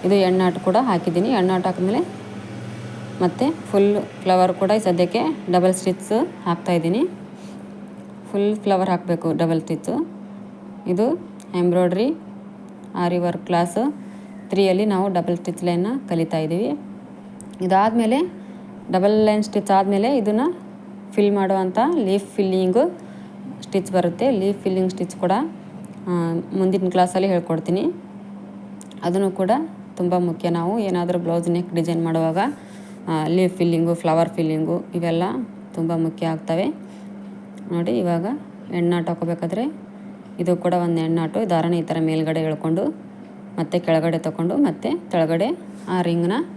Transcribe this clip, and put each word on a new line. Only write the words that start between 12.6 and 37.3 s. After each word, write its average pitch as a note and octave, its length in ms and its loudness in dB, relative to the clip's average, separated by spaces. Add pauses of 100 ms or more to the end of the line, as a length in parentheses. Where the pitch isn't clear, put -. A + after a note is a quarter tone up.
ಆರಿ F3 220 2
ವರ್ಕ್ E3+ 240 -2
ಕ್ಲಾಸ್ F3 280 2 (720)
ತ್ರೀಯಲ್ಲಿ F#3+ 420 4
ನಾವು F#3+ 140 2 (100)
ಡಬಲ್ F3 240 0
ಸ್ಟಿಚ್ F3+ 280 -6
ಲೈನ್ನ F3 240 2 (180)
ಕಲಿತಾ E3 360 0
ಇದ್ದೀವಿ. F3+ 220 0 (1000)
ಇದಾದಮೇಲೆ A3 520 4 (760)
ಡಬಲ್ G3+ 220 6 (120)
ಲೈನ್ G#3 200 4
ಸ್ಟಿಚ್ G3+ 300 0
ಆದಮೇಲೆ G3+ 320 4 (100)
ಇದನ್ನು G#3+ 260 2 (680)
ಫಿಲ್ G#3 240 6
ಮಾಡುವಂಥ F#3+ 400 2 (300)
ಲೀಫ್ G3 280 2
ಫಿಲ್ಲಿಂಗು F#3 480 4 (840)
ಸ್ಟಿಚ್ G3 300 -2
ಬರುತ್ತೆ. F3 300 2 (140)
ಲೀಫ್ G3 240 0
ಫಿಲ್ಲಿಂಗ್ F#3 300 2
ಸ್ಟಿಚ್ F3+ 280 -4
ಕೂಡ, F3+ 100 2 (800)
ಆ, - 20 2 (460)
ಮುಂದಿನ F#3 360 2
ಕ್ಲಾಸಲ್ಲಿ F#3 380 4
ಹೇಳ್ಕೊಡ್ತೀನಿ. F3 520 0 (1200)
ಅದನ್ನು F#3 240 2 (100)
ಕೂಡ F#3+ 100 2 (480)
ತುಂಬ F3+ 160 2 (140)
ಮುಖ್ಯ. E3+ 180 -4 (120)
ನಾವು F3+ 140 0 (160)
ಏನಾದರೂ F3+ 360 0
ಬ್ಲೌಸ್ E3+ 320 0
ನೆಕ್ F3 220 -2
ಡಿಸೈನ್ E3 300 0
ಮಾಡುವಾಗ, E3 300 2 (720)
ಆ, E3 40 0 (220)
ಲೀಫ್ F#3 240 4
ಫಿಲ್ಲಿಂಗು, E3+ 420 4
ಫ್ಲವರ್ E3 340 4
ಫಿಲ್ಲಿಂಗು D#3+ 400 0 (220)
ಇವೆಲ್ಲ E3+ 260 2 (520)
ತುಂಬ E3 140 0 (160)
ಮುಖ್ಯ E3 280 -2
ಆಗ್ತವೆ E3 320 -2 (1080)